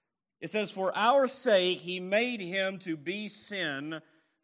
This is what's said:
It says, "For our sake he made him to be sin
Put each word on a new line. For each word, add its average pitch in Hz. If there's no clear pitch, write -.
It 165
says, 208
"For 190
our 254
sake 185
he 185
made 214
him 190
to 160
be 196
sin 156